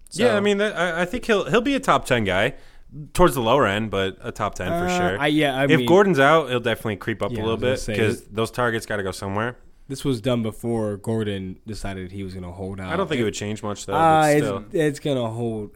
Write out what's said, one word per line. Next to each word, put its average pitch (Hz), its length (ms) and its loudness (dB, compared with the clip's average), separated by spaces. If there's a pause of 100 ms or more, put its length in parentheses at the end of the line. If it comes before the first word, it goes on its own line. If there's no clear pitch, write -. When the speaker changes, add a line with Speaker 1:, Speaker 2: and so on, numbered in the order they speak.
(100)
Speaker 1:
So 180 140 -2
Speaker 2:
Yeah, 226 120 4
I 202 40 2
mean, 202 180 2
that, 208 180 0
I, 170 260 -2
I - 40 2
think 240 180 -6
he'll, 190 240 2
he'll 214 140 4
be 277 120 0
a 262 60 -2
top 151 240 2
ten 120 200 2
guy. 95 300 0 (600)
Towards 170 200 6
the 135 60 0
lower 117 260 4
end, 104 240 0
but 95 320 -2
a 120 80 -8
top 104 240 -4
ten 90 140 -4
for 175 180 -2
Speaker 3:
Uh, 180 120 0
Speaker 2:
sure. 175 220 0
Speaker 3:
I, 147 80 0
yeah, 147 280 2
I 135 80 2
Speaker 2:
If 143 140 2
Speaker 3:
mean, 123 80 0
Speaker 2:
Gordon's 180 340 6
out, 147 300 6
he'll 123 100 2
definitely 113 360 -2
creep 107 260 -6
up 104 100 -2
Speaker 3:
Yeah, 113 60 -4
Speaker 2:
a - 20 -2
Speaker 3:
I 110 40 -2
Speaker 2:
little 113 120 0
Speaker 3:
was 104 60 -6
gonna 127 100 2
Speaker 2:
bit 127 80 -2
Speaker 3:
say, 104 160 -4
Speaker 2:
'cause 113 240 0
Speaker 3:
this - 100 -20
Speaker 2:
those 110 220 -2
targets 113 340 -2
gotta 104 160 -4
go 95 80 -2
somewhere. 101 460 -4 (320)
Speaker 3:
This 135 160 -10
was 131 160 0
done 120 240 0
before 110 540 -4
Gordon 101 680 -4
decided 95 460 -8
he 98 100 -8
was 92 120 -10
gonna 90 180 -10
hold 95 280 -8
out. 92 120 -8
Speaker 2:
I 165 40 -2
don't 190 120 -2
think 147 100 -2
it 117 40 0
Speaker 3:
It - 20 2
Speaker 2:
would 101 100 -2
change 107 300 -6
much, 104 220 -8
though, 101 80 -4
Speaker 3:
Uh, 160 280 4
Speaker 2:
but 147 140 4
Speaker 3:
it's, 143 100 2
Speaker 2:
still. 98 260 -4
Speaker 3:
it's 151 280 0
gonna 127 280 -2
hold. 113 480 -6